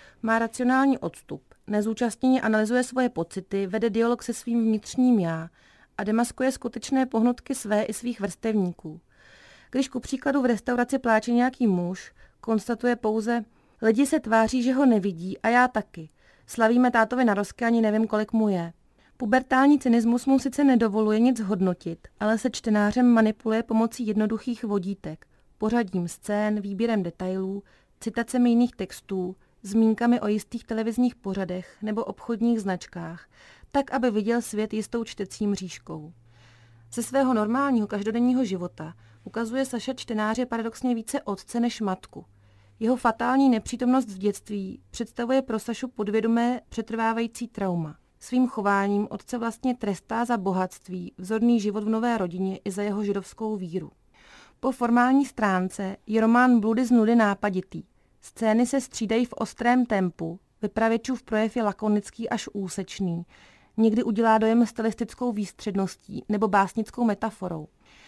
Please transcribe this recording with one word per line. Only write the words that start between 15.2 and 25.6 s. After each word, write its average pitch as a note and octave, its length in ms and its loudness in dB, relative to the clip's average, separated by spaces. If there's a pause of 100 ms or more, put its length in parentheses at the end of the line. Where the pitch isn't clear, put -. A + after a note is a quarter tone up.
a A3 100 -2
já B3 200 4
taky. G3+ 400 -8 (380)
Slavíme A#3+ 440 4
tátovi B3 340 2
narozky, G#3 400 0
ani A#3 160 2
nevím, A3 260 2
kolik G#3+ 260 -2
mu A3 160 2
je." E3+ 240 -2 (440)
Pubertální B3+ 640 4
cynismus A#3 480 2
mu C4+ 120 4
sice C4+ 260 0
nedovoluje A3 560 4
nic A#3+ 200 4
hodnotit, F3+ 680 -2 (120)
ale G#3+ 180 0
se A#3 120 -2
čtenářem G#3+ 560 2
manipuluje A3 560 4
pomocí A3+ 440 -2
jednoduchých G#3+ 580 -2
vodítek, G3 600 -6 (320)
pořadím G3+ 500 -2